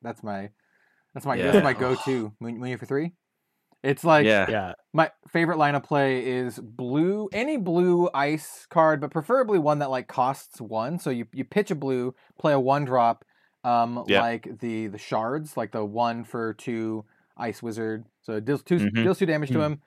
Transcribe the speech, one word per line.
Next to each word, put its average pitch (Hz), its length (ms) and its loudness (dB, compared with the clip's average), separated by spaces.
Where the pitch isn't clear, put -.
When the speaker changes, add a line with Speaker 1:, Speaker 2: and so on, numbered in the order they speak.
Speaker 1:
That's 113 200 -12
my, 101 280 -10
that's 139 120 -12
my, 170 80 -2
Speaker 2:
Yeah. - 160 0
Speaker 1:
that's 196 140 6
my 135 80 2
go-to. 127 680 -2
Moon, 117 220 -10
moon 123 80 -8
you 123 100 -6
for 120 80 -14
three. 151 240 -2
It's 139 220 0
like, 156 220 8
Speaker 2:
Yeah. 101 220 6
Speaker 3:
Yeah. 98 240 -2
Speaker 1:
my 156 180 2
favorite 165 320 0
line 143 160 2
of 139 80 -2
play 135 420 0
is 127 360 -4
blue, 135 720 -2
any 277 240 -2
blue 175 580 4
ice 147 560 -2
card, 156 300 4
but 143 100 -6
preferably 214 480 2
one 147 220 2
that, 139 100 -2
like, 127 160 -4
costs - 540 -2
one. 117 400 -4
So 151 100 -4
you, 117 220 -4
you 131 120 -6
pitch 202 280 0
a - 20 -4
blue, 131 400 -2
play 156 140 2
a 135 80 4
one 139 240 2
drop, 120 400 2
um, 120 420 0
Speaker 2:
Yeah. 117 140 4
Speaker 1:
like 117 400 -4
the, 110 260 -4
the 104 120 -10
shards, 135 580 -4
like 113 160 -6
the 110 120 -4
one 117 380 -2
for 113 320 -6
two 113 500 -6
ice 113 240 -8
wizard. 110 440 -6
So 110 140 -8
it 107 100 -4
deals 135 180 -2
two, 175 160 0
Speaker 2:
Mm-hmm. 104 240 2
Speaker 1:
deals 180 160 4
two 190 80 2
damage 151 220 0
to 127 80 0
Speaker 3:
Hmm. 160 60 2
Speaker 1:
him. 151 240 -2